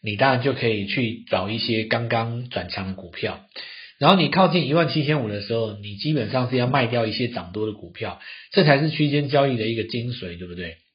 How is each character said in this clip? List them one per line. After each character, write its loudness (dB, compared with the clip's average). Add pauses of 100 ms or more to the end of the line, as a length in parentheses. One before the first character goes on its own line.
你 -4
当 4
然 2
就 2
可 0
以 0
去 -2
找 0
一 -4
些 0
刚 0
刚 -2
转 -6
强 -6
的 -6
股 -14
票。 -8 (520)
然 6
后 8
你 4
靠 6
近 2
一 2
万 4
七 0
千 0
五 -2
的 -4
时 -6
候， -2
你 -10
基 -2
本 0
上 0
是 -2
要 2
卖 2
掉 0
一 -2
些 -2
涨 -8
多 -4
的 -4
股 -14
票， -10 (320)
这 4
才 8
是 2
区 2
间 0
交 4
易 0
的 -2
一 0
个 -2
精 -4
髓， -10
对 -12
不 -12
对？ -10 (180)